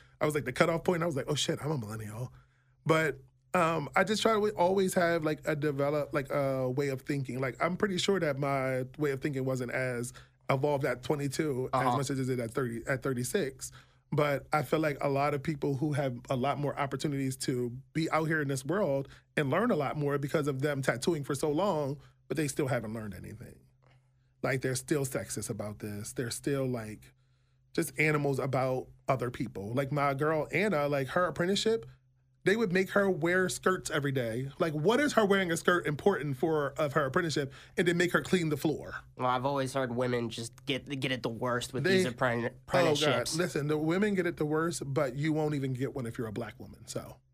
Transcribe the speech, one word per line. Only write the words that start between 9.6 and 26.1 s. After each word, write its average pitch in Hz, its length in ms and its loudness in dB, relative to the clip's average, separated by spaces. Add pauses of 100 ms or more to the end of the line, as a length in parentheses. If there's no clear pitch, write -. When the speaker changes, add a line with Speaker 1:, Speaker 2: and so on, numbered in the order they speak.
Speaker 1:
as 127 400 -2 (360)
evolved 139 360 2
at 127 180 -2
twenty-two 143 680 -2
as 131 140 2
Speaker 2:
Uh-huh. 123 100 4
Speaker 1:
much 139 140 -2
as 135 100 0
it 131 60 0
did 123 140 0
at - 120 -6
thirty, 117 340 -4
at 135 160 -2
thirty-six. 131 680 -2 (400)
But 147 400 2
I 151 100 2
feel 156 180 2
like 147 200 0
a 147 80 0
lot 139 260 2
of 139 80 -4
people 143 340 -2
who 151 160 -2
have 135 240 -2 (120)
a 139 80 0
lot 131 220 0
more 143 200 -2
opportunities 139 600 -2
to 123 340 -2 (200)
be 160 180 0
out 156 140 2
here 156 160 0
in 143 80 -2
this 135 160 -4
world 143 440 0 (280)
and 143 140 0
learn 208 200 2
a 185 60 2
lot 139 200 -2
more 143 220 0
because 143 300 0
of 131 140 -2
them 143 200 -2
tattooing 143 400 0
for 143 140 -4
so 156 140 0
long, 151 460 0 (300)
but 135 100 -4
they 151 120 0
still 151 200 -2
haven't 110 260 -2
learned 107 200 -8
anything. 98 400 -14 (880)
Like, 131 200 0
they're 131 140 0
still 143 280 0
sexist - 460 -6
about 104 300 -6
this. 104 320 -8